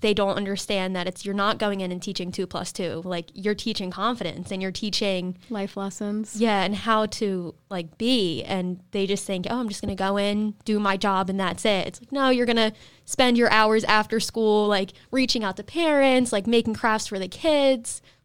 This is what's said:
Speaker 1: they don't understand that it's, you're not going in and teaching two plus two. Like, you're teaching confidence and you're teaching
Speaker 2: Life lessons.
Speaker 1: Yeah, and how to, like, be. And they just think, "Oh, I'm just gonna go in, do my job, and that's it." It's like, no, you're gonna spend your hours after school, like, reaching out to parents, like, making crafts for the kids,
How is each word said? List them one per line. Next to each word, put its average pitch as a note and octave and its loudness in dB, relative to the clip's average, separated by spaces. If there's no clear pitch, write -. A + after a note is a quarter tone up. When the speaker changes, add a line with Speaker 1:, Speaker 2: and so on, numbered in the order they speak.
Speaker 1:
they G#3+ 2
don't G3 2
understand G3 -4
that F3+ -4
it's, F#3 -10
you're G3 -6
not G3+ 2
going G3+ -2
in F#3 -4
and F3+ -6
teaching F3+ -6
two F#3 -4
plus F3+ -6
two. E3+ -4
Like, F3 -6
you're G#3 -2
teaching G#3 -6
confidence F#3+ -4
and F#3+ -6
you're F#3+ -4
teaching F#3 -4
Speaker 2:
Life G3+ -6
lessons. G#3 -6
Speaker 1:
Yeah, G#3 4
and F#3+ 0
how G#3+ 2
to, F#3+ -4
like, E3+ -8
be. A3 2
And F3+ -4
they G3 -2
just G3 -2
think, F#3 -4
"Oh, B3 -2
I'm A3+ -4
just G3+ -8
gonna G#3 -4
go G3 0
in, G#3 0
do G#3+ 2
my G3 2
job, F#3+ 0
and F#3+ -2
that's F#3 -2
it." G3+ 2
It's - -12
like, - -14
no, C4+ 2
you're B3 4
gonna A3+ 2
spend B3 4
your A#3 6
hours A3 6
after G#3+ 4
school, G#3+ 2
like, G3 2
reaching B3 0
out F#3+ -4
to G#3 -12
parents, C4+ 2
like, G3+ 0
making A#3 4
crafts A3 0
for G3 -6
the F#3 -4
kids, C#4 2